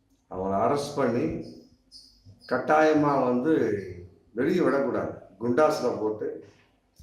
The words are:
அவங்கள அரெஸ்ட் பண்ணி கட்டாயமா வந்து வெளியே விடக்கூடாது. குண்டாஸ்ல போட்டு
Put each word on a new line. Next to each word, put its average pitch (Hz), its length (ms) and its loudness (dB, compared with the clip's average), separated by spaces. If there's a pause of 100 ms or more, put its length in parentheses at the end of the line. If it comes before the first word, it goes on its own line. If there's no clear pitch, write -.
(300)
அவங்கள 95 280 -4
அரெஸ்ட் 135 380 -2
பண்ணி 127 280 0 (1200)
கட்டாயமா 151 680 4 (100)
வந்து 123 300 2 (800)
வெளியே 160 280 0
விடக்கூடாது. 120 520 0 (220)
குண்டாஸ்ல 123 580 2
போட்டு 107 340 -4 (720)